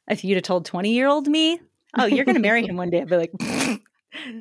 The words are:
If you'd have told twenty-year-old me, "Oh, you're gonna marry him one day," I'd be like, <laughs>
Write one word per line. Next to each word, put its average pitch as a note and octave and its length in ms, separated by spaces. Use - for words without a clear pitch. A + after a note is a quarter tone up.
If G#3 140
you'd F#3+ 140
have F3+ 80
told F3+ 200
twenty-year-old B3+ 640
me, D#4+ 320
"Oh, B3+ 100
you're C4 180
gonna F#4 140
marry A3 260
him F#3+ 120
one F3+ 140
day," E3+ 100
I'd C#3 80
be F3 80
like, E3 160
<laughs> A#3+ 480